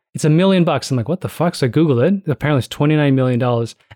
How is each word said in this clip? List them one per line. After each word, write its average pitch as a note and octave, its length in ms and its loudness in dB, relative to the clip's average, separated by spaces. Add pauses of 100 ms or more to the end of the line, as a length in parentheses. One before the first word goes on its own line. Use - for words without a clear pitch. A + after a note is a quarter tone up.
(140)
"It's - 100 -8
a D3+ 60 4
million F3+ 320 4
bucks." D#3+ 300 -2
I'm B2+ 40 0
like, A#2 120 -4
"What F3 140 -4
the A#2 60 -6
fuck?" - 280 -2
So C#3 100 -2
I A#2 40 0
Googled C#3+ 300 2 (240)
it. D3+ 60 -4
Apparently C#3+ 300 -2
it's - 80 -6
twenty-nine D3 480 2
million B2+ 240 0
dollars. A#2+ 340 -2 (200)